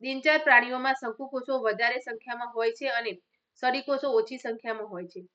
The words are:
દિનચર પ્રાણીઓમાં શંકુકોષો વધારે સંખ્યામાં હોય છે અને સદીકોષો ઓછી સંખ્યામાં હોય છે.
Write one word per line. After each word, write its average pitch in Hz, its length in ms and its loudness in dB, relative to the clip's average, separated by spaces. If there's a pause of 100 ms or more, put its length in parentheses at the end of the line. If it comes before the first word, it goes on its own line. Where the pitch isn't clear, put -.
દિનચર 269 420 2
પ્રાણીઓમાં 254 500 6
શંકુકોષો 262 680 -4
વધારે 233 400 0
સંખ્યામાં 240 540 -10
હોય 226 180 0
છે 269 160 -8
અને 233 240 -2 (420)
સદીકોષો 269 540 -2
ઓછી 233 300 2
સંખ્યામાં 226 500 -6
હોય 180 200 -10
છે. 185 140 -14 (140)